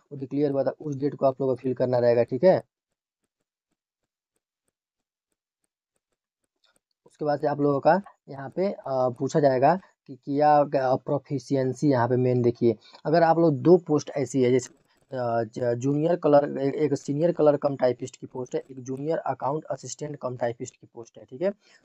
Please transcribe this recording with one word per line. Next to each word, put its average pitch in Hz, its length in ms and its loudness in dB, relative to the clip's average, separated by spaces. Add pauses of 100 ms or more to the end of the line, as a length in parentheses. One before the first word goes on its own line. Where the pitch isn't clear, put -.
(120)
वो 139 60 -16
declare 139 320 -4
हुआ 135 140 -2
था, 131 60 -2
उस 147 260 -10
date 143 180 -4
को 135 120 -2
आप 131 140 0
लोगों 131 160 -2
को - 60 -20
fill 131 120 -4
करना 127 240 -2
रहेगा, 120 240 4
ठीक 127 220 -2
है। 170 180 4 (4000)
उसके - 180 -12
बाद 143 160 -2
से 151 60 -2
आप 143 140 -2
लोगों 143 200 2
का 170 220 4 (260)
यहाँ 139 220 -12
पे, 196 220 -2
अ, - 40 -12 (120)
पूछा 131 520 0
जाएगा 139 360 4 (300)
कि 135 100 -18
क्या, 147 480 2
क्या 135 300 0
proficiency 135 960 -2
यहाँ 120 180 2
पे 123 80 2
main 127 260 2
देखिए। 117 340 2 (300)
अगर 165 160 4
आप 165 160 4
लोग 165 160 4
दो 143 220 6
post 151 400 -2
ऐसी 135 260 -2
है, 123 80 4
जैसे, - 340 -2 (200)
अ, 117 400 -4
ज-, 120 300 -4
junior 147 420 -2
कलर, 143 420 4
ए-, 139 160 -2
एक 147 200 0
senior 151 380 -2
कलर 151 240 4
कम 143 200 -4
typist 127 400 -4
की - 100 -16
पोस्ट 127 280 -12
है, 156 160 -6
एक 135 100 -16
junior 135 380 -8
account 135 460 -6
assistant 143 520 -12
कम 127 200 -10
typist 120 400 -8
की - 180 -20
post - 240 -20
है, 135 60 -20
ठीक 131 180 -12
है। 190 100 -2 (320)